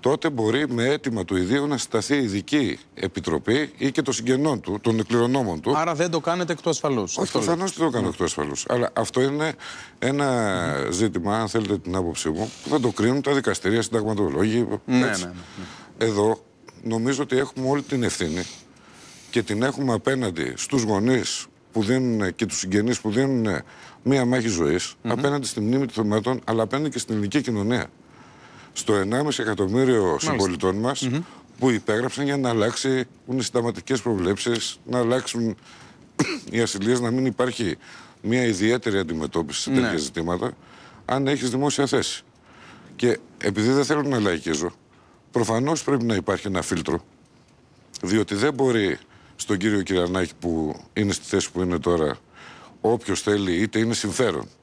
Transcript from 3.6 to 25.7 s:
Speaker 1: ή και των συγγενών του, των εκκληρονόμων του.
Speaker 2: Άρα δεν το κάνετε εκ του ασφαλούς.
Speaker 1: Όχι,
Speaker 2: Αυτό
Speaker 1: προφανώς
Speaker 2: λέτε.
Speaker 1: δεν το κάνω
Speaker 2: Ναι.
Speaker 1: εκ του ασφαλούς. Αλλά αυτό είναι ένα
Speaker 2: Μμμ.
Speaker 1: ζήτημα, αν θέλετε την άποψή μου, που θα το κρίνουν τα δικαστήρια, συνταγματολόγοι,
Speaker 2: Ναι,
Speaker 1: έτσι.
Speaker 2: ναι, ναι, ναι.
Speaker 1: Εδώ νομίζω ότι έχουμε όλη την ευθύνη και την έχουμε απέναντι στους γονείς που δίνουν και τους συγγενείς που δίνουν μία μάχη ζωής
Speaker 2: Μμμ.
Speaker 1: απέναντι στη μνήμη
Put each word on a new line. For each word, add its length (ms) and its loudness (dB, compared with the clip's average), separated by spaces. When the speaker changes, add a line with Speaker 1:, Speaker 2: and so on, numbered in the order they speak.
Speaker 1:
ή 120 0
και 120 0
των 120 0
συγγενών 460 0
του, 200 -4
των 180 2
εκκληρονόμων 640 2
του. 160 2
Speaker 2:
Άρα 180 0
δεν 160 0
το 100 0
κάνετε 320 -2
εκ 80 -6
του 100 -2
ασφαλούς. 420 0
Speaker 1:
Όχι, 100 -4
Speaker 2:
Αυτό 160 -2
Speaker 1:
προφανώς 320 0
Speaker 2:
λέτε. 60 -10
Speaker 1:
δεν 100 2
το 60 2
κάνω 120 0
Speaker 2:
Ναι. 60 0
Speaker 1:
εκ 60 -6
του 80 0
ασφαλούς. 440 -4
Αλλά 240 2
αυτό 280 0
είναι 320 0
ένα 280 0
Speaker 2:
Μμμ. 60 -2
Speaker 1:
ζήτημα, 480 0
αν 80 -2
θέλετε 300 0
την 180 -4
άποψή 320 -2
μου, 220 -2
που 60 -10
θα 120 2
το 100 2
κρίνουν 320 2
τα 120 0
δικαστήρια, 480 0
συνταγματολόγοι, 840 0
Speaker 2:
Ναι, 240 2
Speaker 1:
έτσι. 160 -2
Speaker 2:
ναι, 40 -10
ναι, 60 -12
ναι. 80 2
Speaker 1:
Εδώ 380 2
νομίζω 400 0
ότι 160 2
έχουμε 300 -2
όλη 140 2
την 200 -2
ευθύνη 400 -2
και 120 0
την 200 -2
έχουμε 300 0
απέναντι 640 0
στους 260 -2
γονείς 640 0
που 100 0
δίνουν 520 0
και 120 -2
τους 120 -4
συγγενείς 420 0
που 100 -4
δίνουν 520 0
μία 160 4
μάχη 240 2
ζωής 540 0
Speaker 2:
Μμμ. 100 -4
Speaker 1:
απέναντι 340 0
στη 140 -6
μνήμη 260 2